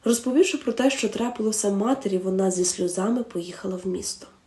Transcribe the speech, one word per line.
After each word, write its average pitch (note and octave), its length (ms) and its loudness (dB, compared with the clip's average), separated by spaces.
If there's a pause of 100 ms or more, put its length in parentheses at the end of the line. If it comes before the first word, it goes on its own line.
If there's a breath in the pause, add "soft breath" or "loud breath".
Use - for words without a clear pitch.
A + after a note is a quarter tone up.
Розповівши B3+ 540 4
про A#3+ 140 -2
те, B3+ 180 4
що A#3 180 -2
трапилося A3 640 0
матері, G3+ 480 0
вона F#3+ 320 2
зі F3+ 140 0
сльозами F#3+ 580 0
поїхала F3+ 640 -6
в - 20 -4
місто. - 400 -6 (200)